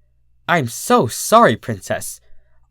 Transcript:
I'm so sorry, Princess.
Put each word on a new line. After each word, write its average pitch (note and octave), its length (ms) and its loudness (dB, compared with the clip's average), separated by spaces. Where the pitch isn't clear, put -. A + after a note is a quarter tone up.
I'm D#3+ 180 2
so G3 400 0
sorry, G#3 480 2
Princess. - 680 -8